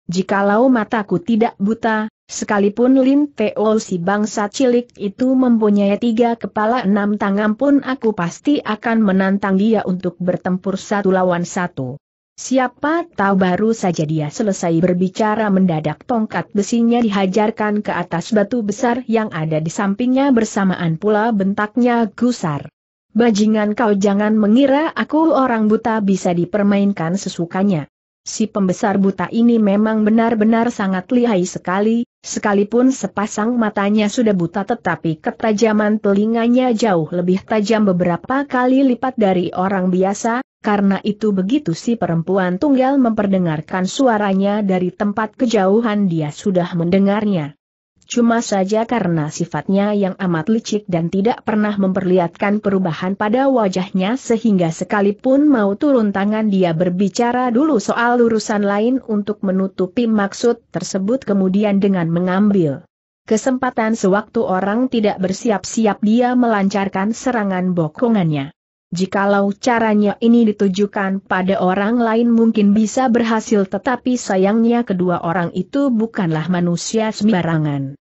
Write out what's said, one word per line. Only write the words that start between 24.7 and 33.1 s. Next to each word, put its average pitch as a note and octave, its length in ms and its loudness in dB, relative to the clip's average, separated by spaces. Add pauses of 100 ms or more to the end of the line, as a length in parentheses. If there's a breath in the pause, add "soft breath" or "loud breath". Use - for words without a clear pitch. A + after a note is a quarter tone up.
aku D#4 400 0
orang A#3+ 400 2
buta A3 320 0
bisa F#3+ 320 0
dipermainkan G3 800 0
sesukanya." F#3 720 -2 (400)
Si - 240 -4
pembesar G3 480 0
buta F#3+ 320 0
ini A#3 320 2
memang G#3+ 400 2
benar-benar A3+ 720 2
sangat F#3+ 400 -4
lihai A#3 320 2
sekali, G#3+ 640 -2 (160)
sekalipun G#3+ 640 0
sepasang G#3+ 640 -4